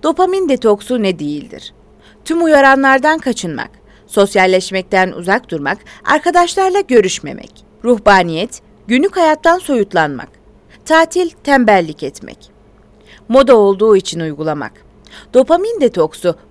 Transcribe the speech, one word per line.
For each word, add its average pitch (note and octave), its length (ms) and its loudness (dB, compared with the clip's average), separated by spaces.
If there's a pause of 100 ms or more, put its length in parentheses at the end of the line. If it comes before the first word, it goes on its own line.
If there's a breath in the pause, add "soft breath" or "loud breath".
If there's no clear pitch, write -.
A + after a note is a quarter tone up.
Dopamin F#4 460 0
detoksu A#3+ 540 -2
ne F#3 160 -2
değildir? D3 540 -12 (520 soft breath)
Tüm E4 180 -2
uyaranlardan C4+ 760 2
kaçınmak, F3+ 500 -8 (380 soft breath)
sosyalleşmekten F#3+ 1040 0
uzak F#3+ 400 -4
durmak, D3+ 260 -6 (280 loud breath)
arkadaşlarla F4 760 0
görüşmemek, F#3 720 -2 (320)
ruhbaniyet, G3+ 760 0 (260)
günlük C4+ 300 0
hayattan E4 420 2
soyutlanmak, F3+ 720 -4 (560 soft breath)
tatil, E4 440 0 (140)
tembellik G#3 600 0
etmek, - 340 -14 (920 soft breath)
moda B3+ 280 4
olduğu G3+ 400 4
için F3+ 220 -4
uygulamak. D3+ 680 -8 (480 loud breath)
Dopamin F4+ 480 0
detoksu, F3 540 -2 (160 soft breath)